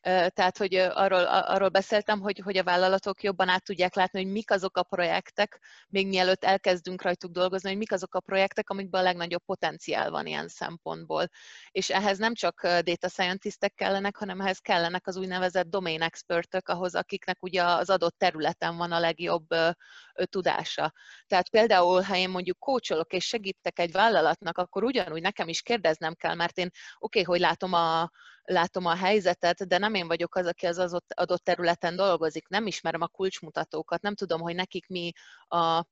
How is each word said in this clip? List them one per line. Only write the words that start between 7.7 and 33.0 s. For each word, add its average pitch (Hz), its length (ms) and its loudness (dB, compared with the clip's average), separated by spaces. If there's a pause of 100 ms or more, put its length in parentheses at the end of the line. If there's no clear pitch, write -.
mik 220 140 -4
azok 185 220 -6
a 185 60 0
projektek, 196 500 -2
amikben 196 300 -4
a 185 40 2
legnagyobb 175 400 -2
potenciál 160 680 -4
van 156 160 -4
ilyen 156 220 -6
szempontból. 165 800 -6 (420)
És - 200 -4
ehhez 196 280 0
nem 226 160 -2
csak, - 280 -4
ö, 175 200 2
data 175 260 -4
scientistek 196 680 -4
kellenek, 196 420 -2
hanem 190 240 -8
ehhez 190 180 -2
kellenek 175 480 0
az 180 100 -6
úgynevezett 185 520 -2
domain 165 340 -4
expertök, 170 680 -4
ahhoz, 175 260 -4
akiknek 185 480 -4
ugye 180 200 -2
az 175 280 2
adott 170 280 2
területen 170 580 0
van 170 160 -4
a 170 80 2
legjobb, 165 520 -2
ö, 165 180 2 (440)
ö, 180 100 -2
tudása. 160 680 -2 (340)
Tehát 180 240 2
például, 185 520 6
ha 196 140 0
én 185 120 2
mondjuk 180 300 -4
coacholok 190 540 -2
és 180 120 -2
segítek 196 540 -6
egy 175 140 0
vállalatnak, 170 680 2
akkor 190 260 -2
ugyanúgy 185 380 -2
nekem 180 260 -4
is 165 140 -6
kérdeznem 165 520 0
kell, 165 200 -4
mert 170 240 -2
én 180 120 -2 (280)
oké, - 240 0
hogy 175 180 2
látom 175 320 2
a, 165 380 2 (340)
látom 180 420 0
a 165 100 2
helyzetet, 185 680 2
de 175 120 2
nem 214 160 0
én 180 120 -2
vagyok 170 280 -2
az, 180 120 0
aki 170 200 -4
az, 170 120 -2
az 180 160 -2
ott - 200 -6
adott 175 300 -2
területen 175 520 0
dolgozik, 165 520 0
nem 214 180 -2
ismerem 165 340 -4